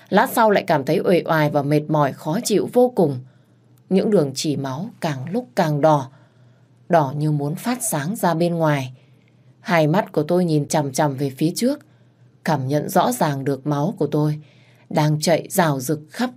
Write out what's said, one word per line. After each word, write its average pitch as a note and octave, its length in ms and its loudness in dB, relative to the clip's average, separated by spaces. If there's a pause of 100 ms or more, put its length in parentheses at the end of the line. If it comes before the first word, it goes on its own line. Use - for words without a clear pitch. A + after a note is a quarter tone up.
lát A3 240 2
sau A3 180 4
lại G3 160 2
cảm D3 180 2
thấy D3+ 200 0
uể E3+ 220 4
oải D#3 240 2
và D3 120 0
mệt D3 260 2
mỏi D3+ 240 2
khó D#3+ 320 -4
chịu F#3 280 0
vô B3 240 4
cùng. C#3+ 220 2 (680)
Những G3 220 2
đường D#3 240 2
chỉ D3 220 -2
máu C3+ 340 -6 (100)
càng C#3+ 320 -6
lúc B3 240 -4
càng D3+ 240 2
đỏ, D3 300 4 (800)
đỏ E3 280 2
như D3+ 140 0
muốn D3 240 -2
phát B3 240 -4 (120)
sáng D#3+ 260 -4
ra F3 180 0
bên E3+ 200 0
ngoài. D3+ 380 0 (680)
Hai E3 260 2
mắt F#3+ 260 0
của D3+ 100 0
tôi F3 220 0
nhìn D#3 240 0
chằm C#3+ 240 -2
chằm C#3+ 240 0
về C#3 140 -4
phía D#3 240 -2
trước, C4+ 240 -2 (640)
cảm C3+ 240 -2
nhận D3+ 200 -2
rõ G#3+ 240 2
ràng D3 320 -2
được C#3 220 -4
máu D3 320 -2
của D3+ 80 0
tôi D3+ 340 0 (500)
đang D3+ 300 0
chạy D#3+ 300 0
rào D3+ 300 2
rực D3+ 200 -4 (100)
khắp B3 260 -4